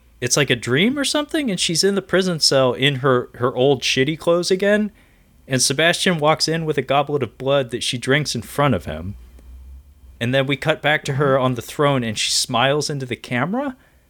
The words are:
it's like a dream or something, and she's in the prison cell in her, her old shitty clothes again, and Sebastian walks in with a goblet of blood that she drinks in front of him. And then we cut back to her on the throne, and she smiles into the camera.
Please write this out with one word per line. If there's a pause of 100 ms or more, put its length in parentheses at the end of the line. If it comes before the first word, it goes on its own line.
(200)
it's
like
a
dream
or
something,
and
she's
in
the
prison
cell
in
her,
her
old
shitty
clothes
again, (560)
and
Sebastian
walks
in
with
a
goblet
of
blood
that
she
drinks
in
front
of
him. (1040)
And
then
we
cut
back
to
her
on
the
throne,
and
she
smiles
into
the
camera. (340)